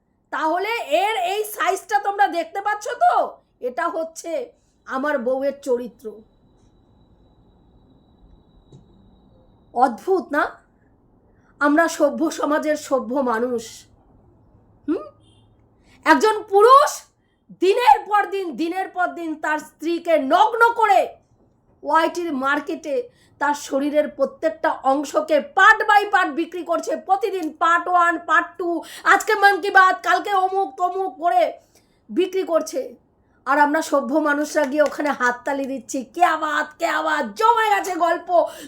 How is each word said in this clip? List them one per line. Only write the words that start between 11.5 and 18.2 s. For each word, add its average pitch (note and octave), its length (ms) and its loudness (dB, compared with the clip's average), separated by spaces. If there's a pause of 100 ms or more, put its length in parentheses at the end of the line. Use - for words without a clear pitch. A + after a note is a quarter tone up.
আমরা D4 280 2
সভ্য D4 440 -2
সমাজের D4+ 440 -2
সভ্য B3 400 -4
মানুষ, B3 720 -4 (1000)
হুম? F#4 160 -4 (1000)
একজন G4+ 380 4
পুরুষ B4+ 680 6 (480)
দিনের G#4+ 500 4
পর G4+ 180 0